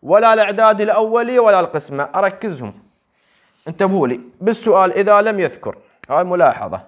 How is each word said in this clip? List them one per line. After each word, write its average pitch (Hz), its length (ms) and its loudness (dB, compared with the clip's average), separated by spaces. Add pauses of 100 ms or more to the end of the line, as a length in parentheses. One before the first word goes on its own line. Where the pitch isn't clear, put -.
ولا 220 320 4
الأعداد 214 460 2
الأولية 220 600 0
ولا 208 200 4
القسمة، 143 540 -6
أركزهم، 190 580 -6 (960)
انتبهوا 185 400 -2
لي 120 120 -6 (200)
بالسؤال. 196 520 0
إذا 202 280 2
لم 208 200 -2
يذكر، 127 360 -6 (340)
هاي 156 140 0
ملاحظة 127 640 -2